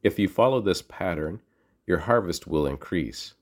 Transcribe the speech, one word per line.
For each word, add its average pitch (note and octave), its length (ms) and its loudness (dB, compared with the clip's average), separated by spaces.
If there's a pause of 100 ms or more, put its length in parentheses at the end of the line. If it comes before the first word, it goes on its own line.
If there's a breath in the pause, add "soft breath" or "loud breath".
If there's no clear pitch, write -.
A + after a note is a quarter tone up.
If G2 140 4
you G2+ 100 4
follow B2 340 2
this G2 200 0
pattern, E2+ 600 -6 (440)
your F2 140 2
harvest F#2+ 480 0
will D2+ 180 2
increase. C#2 760 -4